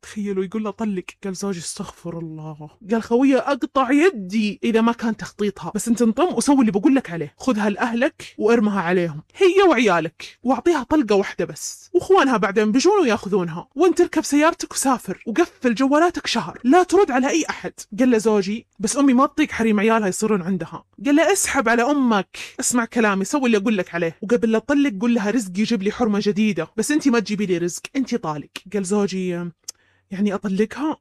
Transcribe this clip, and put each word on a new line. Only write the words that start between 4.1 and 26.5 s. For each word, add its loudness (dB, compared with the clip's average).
اذا 2
ما 2
كان -4
تخطيطها، -8
بس -6
انت 2
انطم 2
وسوي 2
اللي 4
بقول 2
لك -2
عليه، -8
خذها 0
لاهلك -4
وارمها 2
عليهم، -2
هي 6
وعيالك، 0
واعطيها 0
طلقه 0
واحده -2
بس، -14
واخوانها 4
بعدين 0
بيجون 4
وياخذونها، -2
وانت 2
اركب 2
سيارتك 0
وسافر، -4
وقفل -2
جوالاتك 0
شهر، -6
لا 6
ترد 2
على 0
اي 0
احد." -10
قال 4
له 4
زوجي: 0
"بس -4
امي 4
ما 4
تطيق 0
حريم 0
عيالها 2
يصيرون -2
عندها." -6
قال 4
له: 4
"اسحب 0
على 2
امك، 0
اسمع 0
كلامي، 0
سوي -2
اللي 4
اقول 0
لك -6
عليه، -4
وقبل 0
لا 2
تطلق 0
قول 0
لها -2
رزق -4
يجيب -2
لي -2
حرمه 0
جديده، 0